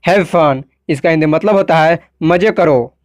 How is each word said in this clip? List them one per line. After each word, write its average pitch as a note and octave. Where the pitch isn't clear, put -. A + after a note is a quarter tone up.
हैव F#3+
फन, D3
इसका D#3
हिंदी D#3+
मतलब D#3+
होता G3
है D#3+
मज़े F3
करो। D3